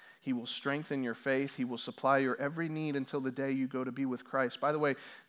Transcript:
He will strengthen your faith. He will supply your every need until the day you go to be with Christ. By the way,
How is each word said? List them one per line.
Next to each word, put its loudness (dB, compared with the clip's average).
He -2
will -2
strengthen -2
your 0
faith. 0
He 0
will -4
supply 2
your 2
every -2
need -2
until -2
the -2
day 0
you 2
go -2
to -2
be -2
with -2
Christ. 0
By 4
the 2
way, 4